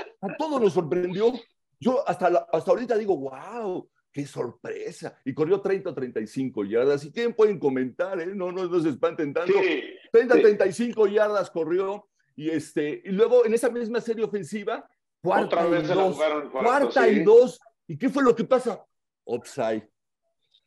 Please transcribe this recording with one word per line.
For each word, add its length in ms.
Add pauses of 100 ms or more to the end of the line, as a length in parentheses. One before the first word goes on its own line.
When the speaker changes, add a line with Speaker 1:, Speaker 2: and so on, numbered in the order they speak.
(220)
Speaker 1:
A 160
todos 240
nos 100
sorprendió. 640 (460)
Yo 280
hasta 220
la, 240
hasta 180
ahorita 260
digo, 200
"Wow, 720 (220)
qué 140
sorpresa". 1000
Y 80
corrió 260
treinta 300
o 40
treinta 280
y 60
cinco 360
yardas. 400
¿Y 80
quién 220
pueden 260
comentar, 640
eh? 60
No, 260
no, 140
no 120
se 100
espanten 440
tanto. 180
Speaker 2:
Sí, 320 (300)
Speaker 1:
Treinta, 220
Speaker 2:
sí. 60
Speaker 1:
treinta 260
y 40
cinco 360
yardas 440
corrió. 560 (300)
Y, 120
este, 540
y 80
luego 340
en 80
esa 160
misma 300
serie 240
ofensiva, 640 (340)
cuarta 240
Speaker 2:
Otra 200
vez 180
Speaker 1:
y 40
Speaker 2:
se 80
la 80
Speaker 1:
dos. 120
Speaker 2:
jugaron 360
cuarto, 180
Speaker 1:
Cuarta 360
Speaker 2:
sí. 40
Speaker 1:
y 140
dos. 360 (280)
¿Y 100
qué 120
fue 140
lo 120
que 100
pasa? 400 (400)
Offside. 640 (760)